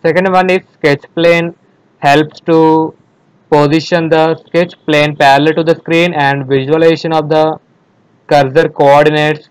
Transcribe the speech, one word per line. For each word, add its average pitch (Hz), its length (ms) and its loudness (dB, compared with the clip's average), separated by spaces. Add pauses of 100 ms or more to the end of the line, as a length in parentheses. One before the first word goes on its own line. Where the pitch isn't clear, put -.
Second 180 280 0
one 185 200 0
is 185 80 -2 (160)
sketch 143 280 -2 (120)
plane, 170 400 0 (420)
helps 147 440 0
to 160 540 0 (560)
position 156 580 0
the 160 260 0 (100)
sketch 175 280 -2 (120)
plane 151 300 0
parallel 147 400 2
to 165 80 -4
the 160 120 0
screen 170 380 -2
and 139 340 -2
visualization 156 640 0
of 156 180 -2
the 156 300 -2 (680)
cursor 147 420 2
coordinates. 151 800 0